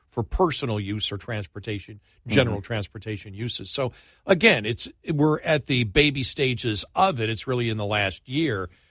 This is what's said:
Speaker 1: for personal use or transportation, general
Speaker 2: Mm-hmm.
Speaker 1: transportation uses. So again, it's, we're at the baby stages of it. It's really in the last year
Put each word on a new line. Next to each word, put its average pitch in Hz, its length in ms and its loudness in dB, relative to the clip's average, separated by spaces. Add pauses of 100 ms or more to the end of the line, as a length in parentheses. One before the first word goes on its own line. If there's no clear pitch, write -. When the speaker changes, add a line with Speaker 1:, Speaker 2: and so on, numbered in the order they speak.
Speaker 1:
for 120 140 -2
personal 131 560 0
use 104 320 -2
or 101 80 -4
transportation, 104 800 -8 (300)
general 110 300 4
Speaker 2:
Mm-hmm. 95 80 -10
Speaker 1:
transportation 107 680 -8
uses. 110 340 -6
So 127 220 -2 (340)
again, 175 400 4
it's, 113 240 -4 (220)
we're 151 300 4
at 151 260 0
the 127 160 2
baby 135 400 2
stages 123 640 -2 (100)
of 180 260 2
it. 110 80 0
It's 113 200 -6
really 123 200 0
in 110 100 -2
the 104 60 -4
last 101 440 -2
year 127 420 -2 (200)